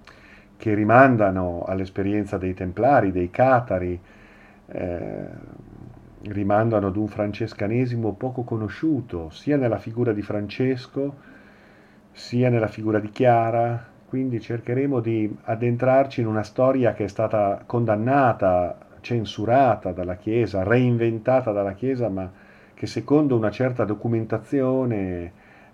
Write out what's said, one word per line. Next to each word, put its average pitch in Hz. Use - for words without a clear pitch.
che -
rimandano 104
all'esperienza 98
dei 92
Templari, 104
dei 87
Catari, 101
eh, 50
rimandano 104
ad 95
un 107
francescanesimo 107
poco 127
conosciuto, 113
sia 143
nella 117
figura 117
di 104
Francesco, 127
sia 123
nella 117
figura 107
di 104
Chiara. 120
Quindi 131
cercheremo 123
di 110
addentrarci 123
in 113
una 107
storia 127
che 107
è 101
stata 107
condannata, 110
censurata 110
dalla 90
Chiesa, 101
reinventata 117
dalla 98
Chiesa, 123
ma 95
che -
secondo 139
una 110
certa 127
documentazione 110